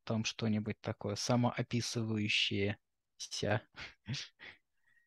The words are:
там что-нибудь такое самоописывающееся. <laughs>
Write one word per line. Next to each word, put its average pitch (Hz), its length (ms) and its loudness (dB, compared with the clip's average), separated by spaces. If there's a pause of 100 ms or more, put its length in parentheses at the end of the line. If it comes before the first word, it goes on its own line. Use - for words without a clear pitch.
там 110 200 0
что-нибудь 107 560 -2
такое 104 340 -4
самоописывающееся. 110 1600 2 (1000)
<laughs> - 580 -8 (720)